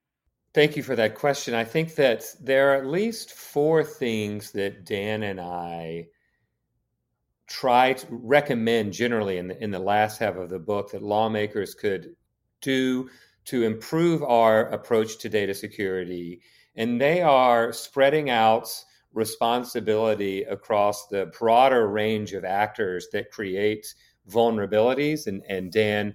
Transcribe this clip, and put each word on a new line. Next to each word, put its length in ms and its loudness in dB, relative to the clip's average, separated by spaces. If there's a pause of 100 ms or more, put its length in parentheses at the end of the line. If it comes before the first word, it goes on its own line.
(540)
Thank 220 4
you 80 -6
for 100 -4
that 220 2
question. 360 -2
I 120 0
think 320 -4
that 280 2 (160)
there 320 4
are 40 4
at 100 -4
least 460 -4
four 500 0
things 680 -6
that 320 -6
Dan 400 -4
and 160 -8
I 680 -10 (1400)
try 460 2
to 160 -10
recommend 840 0
generally 460 -2
in 100 -8
the, 140 -12
in 100 -6
the 80 -6
last 380 0
half 180 -2
of 140 -10
the 100 -8
book 320 -4
that 100 -12
lawmakers 720 -2
could 400 -6 (460)
do 500 -2 (360)
to 180 0
improve 580 0
our 440 6
approach 520 -2
to 100 -10
data 260 0
security. 840 -6 (360)
And 240 -2
they 200 2
are 520 4
spreading 580 0
out 380 4 (440)
responsibility 1300 -2
across 640 -2
the 300 -4
broader 500 6
range 440 -2
of 120 -8
actors 680 -2
that 200 -6
create 600 -4 (380)
vulnerabilities. 960 0
And, 220 -8
and 240 -6
Dan 420 0